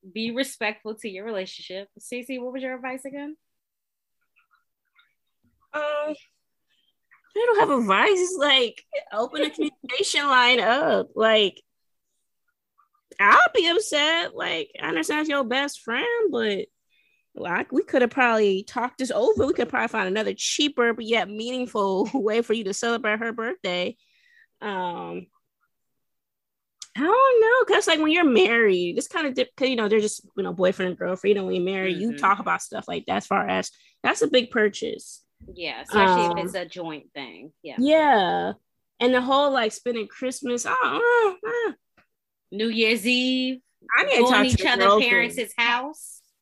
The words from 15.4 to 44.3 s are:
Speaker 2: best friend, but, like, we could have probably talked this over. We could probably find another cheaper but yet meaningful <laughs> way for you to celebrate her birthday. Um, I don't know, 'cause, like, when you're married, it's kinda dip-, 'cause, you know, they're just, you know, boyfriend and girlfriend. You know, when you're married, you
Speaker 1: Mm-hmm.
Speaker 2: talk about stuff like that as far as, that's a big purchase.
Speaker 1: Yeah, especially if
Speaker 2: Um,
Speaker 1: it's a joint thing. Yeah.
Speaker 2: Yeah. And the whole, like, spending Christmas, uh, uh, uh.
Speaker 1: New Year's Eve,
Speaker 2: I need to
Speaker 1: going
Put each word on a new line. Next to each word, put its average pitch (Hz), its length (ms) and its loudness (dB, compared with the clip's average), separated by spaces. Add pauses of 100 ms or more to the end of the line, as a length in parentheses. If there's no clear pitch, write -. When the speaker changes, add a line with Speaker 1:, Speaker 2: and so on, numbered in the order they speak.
Speaker 2:
best 269 360 -4
friend, 440 500 -2
but, 220 360 -2 (680)
like, - 380 -6
we 269 120 0
could 262 180 2
have 240 80 2
probably 220 540 2
talked - 340 -8
this 254 120 -6
over. 339 360 2
We 285 80 0
could - 160 -2
probably 233 180 -2
find 202 200 -4
another 202 280 -2
cheaper 254 560 0
but 226 140 -6
yet 214 240 0
meaningful 220 800 -2
<laughs> - 20 -12
way 226 300 0
for 214 100 -2
you 220 120 -2
to 190 100 -4
celebrate 226 460 -2
her 226 120 -4
birthday. 220 640 -4 (640)
Um, 180 680 -8 (1700)
I 220 60 -8
don't 480 400 6
know, 466 240 6 (100)
'cause, - 140 2
like, 320 100 4
when 311 140 2
you're 349 120 4
married, 220 720 4
it's 277 100 -6
kinda 302 240 -4
dip-, 254 240 -4
'cause, 262 140 0
you 262 60 0
know, 214 120 0
they're 214 120 4
just, 208 220 -4 (140)
you 196 80 -4
know, 180 80 -6
boyfriend 185 380 0
and 170 80 -8
girlfriend. 185 320 -2
You 208 100 6
know, 190 60 -4
when 185 100 -4
you're 180 80 -2
married, 190 320 -2
you 202 140 -4
Speaker 1:
Mm-hmm. 143 80 -10
Speaker 2:
talk 196 220 2
about 185 200 -2
stuff - 260 -12
like 170 200 -8
that 185 100 0
as 208 100 -4
far 196 220 0
as, 185 220 -2 (320)
that's 311 200 0
a 294 60 0
big 240 220 0
purchase. - 720 -4 (280)
Speaker 1:
Yeah, 143 300 -10
especially 185 440 2
if 175 40 0
Speaker 2:
Um, 175 80 -2
Speaker 1:
it's 185 160 -6
a 180 100 -6
joint 165 480 -12
thing. 123 400 -16 (120)
Yeah. 143 160 -14
Speaker 2:
Yeah. 214 720 2 (480)
And 247 120 2
the 254 80 2
whole, 269 300 2
like, 240 220 0
spending 226 340 -6
Christmas, 254 580 -6
uh, - 60 -4 (100)
uh, 285 200 -2 (440)
uh. 453 280 -4 (800)
Speaker 1:
New 214 160 -4
Year's 220 360 0
Eve, 254 560 0 (380)
Speaker 2:
I - 60 2
need 587 80 -2
to 466 80 4
Speaker 1:
going 254 120 4